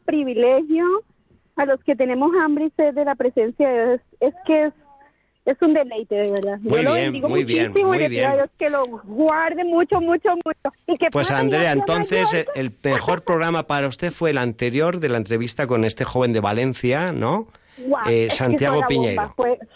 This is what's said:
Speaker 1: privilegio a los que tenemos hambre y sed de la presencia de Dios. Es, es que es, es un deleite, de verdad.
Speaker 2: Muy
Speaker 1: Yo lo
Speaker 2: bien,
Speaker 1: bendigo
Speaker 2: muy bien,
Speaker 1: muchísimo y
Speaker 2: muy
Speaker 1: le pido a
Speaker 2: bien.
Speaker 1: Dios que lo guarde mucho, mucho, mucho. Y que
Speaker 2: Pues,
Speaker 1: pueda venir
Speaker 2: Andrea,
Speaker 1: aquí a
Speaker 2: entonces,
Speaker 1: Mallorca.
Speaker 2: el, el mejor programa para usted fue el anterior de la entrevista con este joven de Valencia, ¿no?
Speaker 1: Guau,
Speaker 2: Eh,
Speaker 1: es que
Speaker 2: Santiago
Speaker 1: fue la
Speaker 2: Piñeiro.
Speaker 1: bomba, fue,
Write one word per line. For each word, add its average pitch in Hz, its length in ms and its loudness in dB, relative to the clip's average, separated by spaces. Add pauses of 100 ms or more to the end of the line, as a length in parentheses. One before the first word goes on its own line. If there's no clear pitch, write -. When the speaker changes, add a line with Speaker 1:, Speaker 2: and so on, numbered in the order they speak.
Speaker 1:
privilegio 294 800 2 (720)
a 285 100 0
los 269 180 0
que 277 120 2
tenemos 254 340 2 (120)
hambre 302 240 2
y 302 100 -2
sed 294 180 2
de 285 100 0
la 277 100 0
presencia 247 540 0
de 254 60 0 (120)
Dios. 247 140 0 (200)
Es, 254 100 2
es - 40 -14 (120)
que 311 200 4
es, 294 60 -4 (720)
es 269 160 0
un 311 140 4
deleite, 233 400 -2
de 202 160 0
verdad. 202 300 -2
Speaker 2:
Muy 202 220 0
Speaker 1:
Yo - 80 -
lo - 40 2
Speaker 2:
bien, - 120 0
Speaker 1:
bendigo 269 220 -4
Speaker 2:
muy - 160 0
bien, - 260 0
Speaker 1:
muchísimo 392 180 2
y - 20 2
Speaker 2:
muy 359 80 2
Speaker 1:
le 302 120 0
pido 254 180 0
a 277 60 2
Speaker 2:
bien. - 100 2
Speaker 1:
Dios 277 140 -6
que 302 120 0
lo 285 160 0
guarde 311 800 -2
mucho, 349 360 2
mucho, 339 360 0
mucho. - 400 -6 (100)
Y 339 100 0
que 330 140 0
Speaker 2:
Pues, 143 160 0
Speaker 1:
pueda 139 140 0
venir 135 160 0
Speaker 2:
Andrea, 165 160 2
Speaker 1:
aquí 139 60 2
a - 20 2
Speaker 2:
entonces, 175 520 0
Speaker 1:
Mallorca. 165 280 -2
Speaker 2:
el, 131 60 -4
el 127 260 -4
mejor 165 320 -2
programa 165 420 0
para 143 220 -2
usted 165 240 -6
fue 165 180 0
el 139 80 0
anterior 127 640 -2
de 151 80 -2
la 120 80 0
entrevista 117 500 -2
con 117 180 2
este 113 200 -2
joven 123 280 0
de 110 80 0
Valencia, 123 720 -2
¿no? 147 360 -2 (300)
Speaker 1:
Guau, 262 300 -2
Speaker 2:
Eh, 117 180 2
Speaker 1:
es 113 40 -4
que - 60 -2
Speaker 2:
Santiago 135 380 0
Speaker 1:
fue 147 80 2
la - 40 0
Speaker 2:
Piñeiro. - 360 0
Speaker 1:
bomba, 208 120 -10
fue, 247 240 -2 (180)